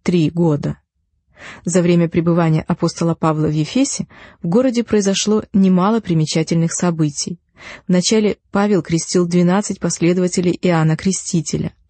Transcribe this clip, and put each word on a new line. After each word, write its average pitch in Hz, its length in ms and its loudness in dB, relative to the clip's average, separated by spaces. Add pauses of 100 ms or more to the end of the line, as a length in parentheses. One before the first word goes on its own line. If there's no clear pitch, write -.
три 170 280 2
года. 151 480 -2 (880)
За 175 160 2
время 170 260 2
пребывания 165 540 0
апостола 170 520 -2
Павла 156 340 0
в 156 40 -2
Ефесе 156 560 -2 (340)
в 175 60 -6
городе 240 340 2
произошло 208 680 0
немало 190 480 4
примечательных 165 720 0
событий. 165 680 -4 (480)
Вначале 196 520 0 (120)
Павел 202 300 2
крестил 170 460 -2
двенадцать 180 520 0
последователей 180 840 0
Иоанна 160 340 2
Крестителя. 160 800 -4 (160)